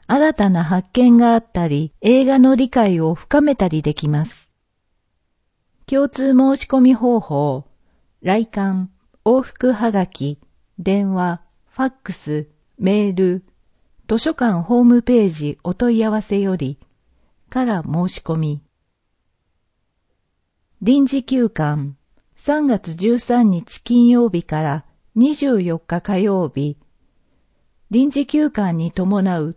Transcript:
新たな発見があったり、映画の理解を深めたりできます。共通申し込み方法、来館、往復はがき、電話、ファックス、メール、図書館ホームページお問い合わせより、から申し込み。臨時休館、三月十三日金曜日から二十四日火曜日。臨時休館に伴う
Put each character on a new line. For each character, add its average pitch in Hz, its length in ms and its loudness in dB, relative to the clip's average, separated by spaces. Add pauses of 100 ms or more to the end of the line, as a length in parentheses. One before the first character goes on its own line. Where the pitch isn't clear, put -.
新 302 280 2
た 202 160 0
な 170 160 0
発 180 260 -2
見 247 240 4
が 233 180 4
あ 226 40 4
っ 226 120 -4
た 170 200 -2
り、 151 320 -4
映 254 240 4
画 269 140 2
の 262 160 6
理 254 140 0
解 196 300 0
を 160 160 0
深 - 240 -2
め 294 160 2
た 185 140 0
り 156 120 -2
で 147 120 -2
き 151 160 -6
ま 151 160 0
す。 - 260 -16 (1300)
共 277 220 0
通 269 240 -2
申 269 260 4
し - 80 -10
込 269 140 0
み 254 140 6
方 233 260 0
法、 143 460 -4 (560)
来 220 260 0
館、 190 420 -4 (360)
往 254 160 2
復 254 320 -2
は 220 180 -2
が 190 160 0
き、 143 320 -8 (400)
電 196 340 -2
話、 180 280 -4 (260)
フ - 160 -6
ァ - 40 0
ッ - 20 -4 (140)
ク - 100 -12
ス、 151 340 -8 (300)
メ 202 320 0
ー 185 60 -6
ル、 185 280 -2 (640)
図 220 100 -2
書 320 160 -4
館 202 280 -2
ホ 240 200 0
ー - 20 4
ム 240 180 6
ペ 233 260 2
ー - 20 0
ジ 151 340 -8
お 180 100 -4
問 240 240 0
い 220 60 0
合 214 80 -2
わ 214 100 -2
せ 202 180 -4
よ 190 160 -2
り、 143 240 -6 (680)
か 254 160 -2
ら 190 180 -2
申 165 260 -4
し - 120 -14
込 160 140 -4
み。 151 260 -4 (2250)
臨 269 240 2
時 262 180 -4
休 247 260 -2
館、 147 440 -4 (420)
三 302 300 -2
月 190 300 -4
十 226 240 0
三 240 320 0
日 - 280 -8
金 240 280 2
曜 240 220 4
日 170 140 -4
か 156 180 -4
ら 151 240 -4 (300)
二 269 200 2
十 254 260 -2
四 170 180 -4
日 170 220 -8
火 202 160 -4
曜 185 360 -2
日。 147 240 -6 (1120)
臨 262 200 2
時 277 160 -2
休 302 240 0
館 190 240 -2
に 165 180 -4
伴 185 480 0
う 156 180 -6